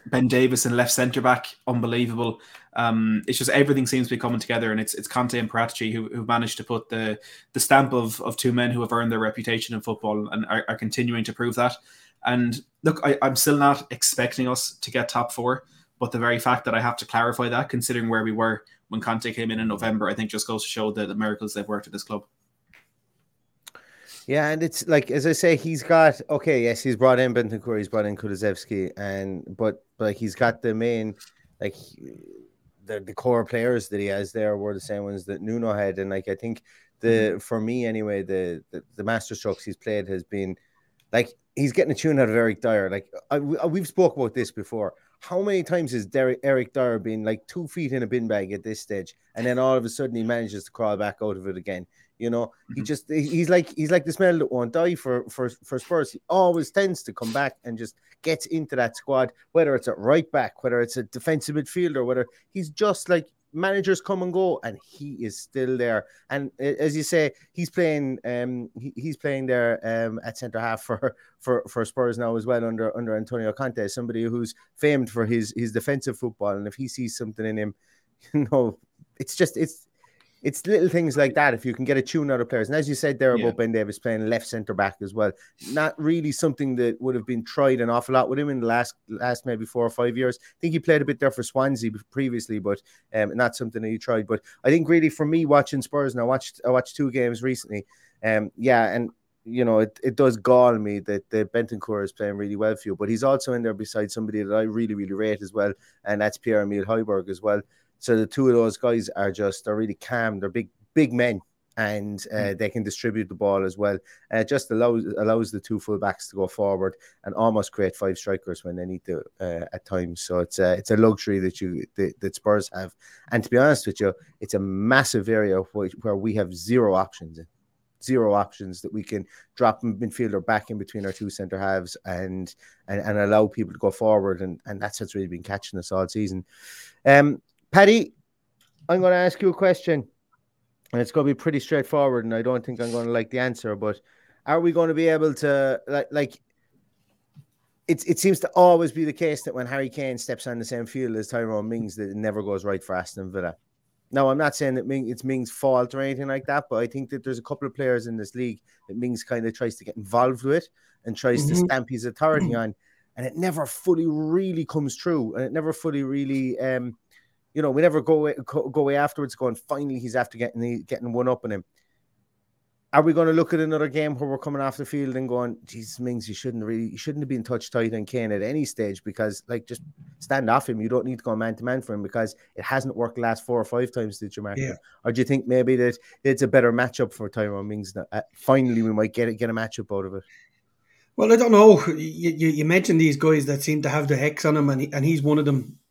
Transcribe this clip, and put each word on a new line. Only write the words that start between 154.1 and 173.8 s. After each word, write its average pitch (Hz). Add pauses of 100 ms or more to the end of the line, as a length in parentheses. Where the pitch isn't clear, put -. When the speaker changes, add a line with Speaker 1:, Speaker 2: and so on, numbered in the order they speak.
Speaker 2:
Now, 135
I'm 135
not 151
saying 131
that 120
Ming-, 131
it's 120
Mings' 131
fault 127
or 135
anything 139
like 135
that, 143
but 120
I 117
think 131
that 135
there's 127
a -
couple 143
of 135
players 123
in 113
this 104
league 123 (280)
that 98
Mings 120
kinda 113
tries 117
to -
get 104
involved 117
with 151 (380)
and 110
tries 135
to 151
Speaker 3:
Mm-hmm. 180
Speaker 2:
stamp 131
his 120
authority 156
Speaker 3:
Mm-hmm. 120
Speaker 2:
on, 110 (420)
and 123
it 131
never 165
fully 165
really 160
comes 143
true, 143
and 127
it 113
never 156
fully 151
really, 135
um, 123 (580)
you 151
know, 147
we 135
never 156
go 160
away, 151 (100)
go, 139
go 147
away 139
afterwards 143
going, 123
"Finally, 139
he's 117
after 123
getting 117
the, 120
getting 120
one 123
up 127
on 117
him." 98 (1300)
Are 143
we 156
gonna 160
look 165
at 156
another 156